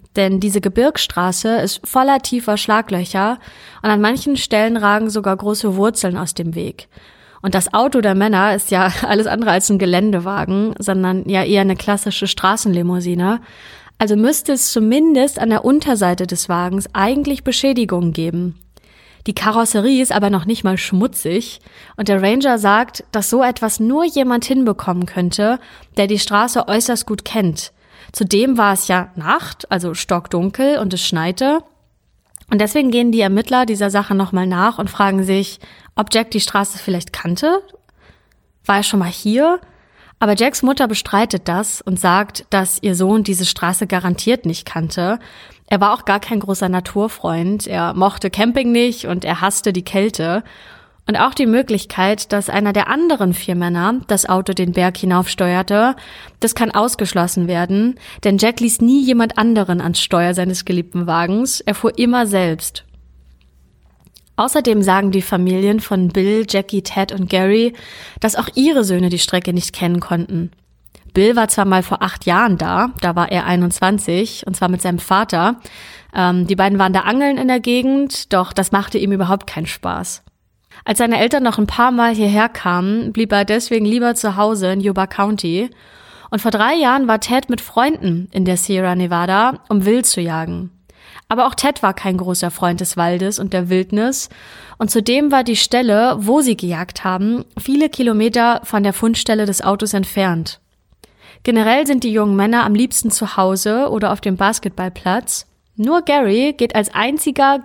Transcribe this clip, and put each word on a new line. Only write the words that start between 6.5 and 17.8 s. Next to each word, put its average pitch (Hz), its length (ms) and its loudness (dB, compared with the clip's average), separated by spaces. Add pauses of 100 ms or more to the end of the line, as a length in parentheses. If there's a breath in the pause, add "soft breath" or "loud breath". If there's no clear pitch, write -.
Weg. - 340 -10 (520 loud breath)
Und 190 160 0
das - 180 -2
Auto 254 280 2
der 202 120 2
Männer 202 400 2
ist 202 160 -4
ja 185 280 2
<laughs> - 100 -8
alles 208 180 2
andere 220 240 0
als 190 200 2
ein 202 80 2
Geländewagen, 190 1000 0
sondern 190 500 -2
ja 190 140 0
eher 196 200 2
eine 190 120 2
klassische 202 540 -4
Straßenlimousine. 180 1120 0 (580 loud breath)
Also 214 180 2
müsste 277 360 2
es 262 200 -2
zumindest 277 680 2
an 226 100 0
der 220 140 0
Unterseite 208 640 2
des 175 220 -4
Wagens 180 440 -2
eigentlich 262 520 -2
Beschädigungen 226 680 0